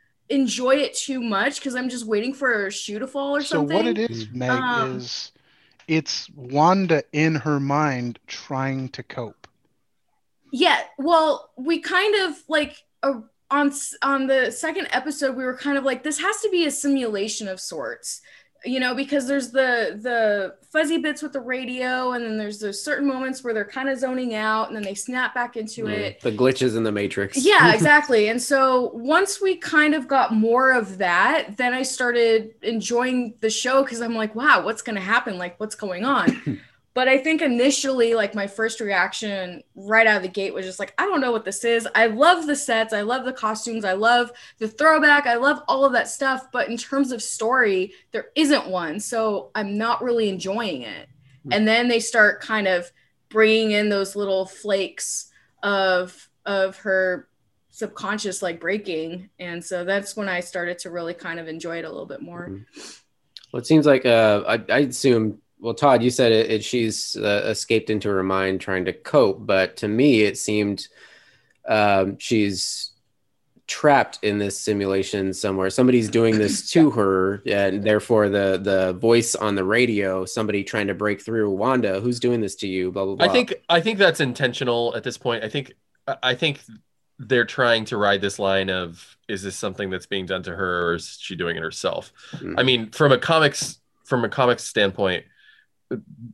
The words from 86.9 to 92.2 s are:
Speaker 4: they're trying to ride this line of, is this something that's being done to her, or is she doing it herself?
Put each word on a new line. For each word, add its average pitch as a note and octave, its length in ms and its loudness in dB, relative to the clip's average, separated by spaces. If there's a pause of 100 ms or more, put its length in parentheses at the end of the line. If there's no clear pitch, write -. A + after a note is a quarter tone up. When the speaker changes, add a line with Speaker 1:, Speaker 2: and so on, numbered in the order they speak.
Speaker 4:
they're A#2+ 280 2
trying A#2 400 2
to A#2 100 -6
ride G2+ 240 4
this G2 180 -4
line F#2+ 300 0
of, F2+ 480 -6 (100)
is G2 160 -8
this F#2+ 140 -10
something G2 320 -6
that's F#2 180 -8
being F#2+ 200 -6
done F#2 180 -4
to F2+ 100 -10
her, F2 360 -2
or E2+ 40 0
is - 240 -10
she - 160 -12
doing E2+ 220 -4
it E2 60 -8
herself? - 500 -6 (200)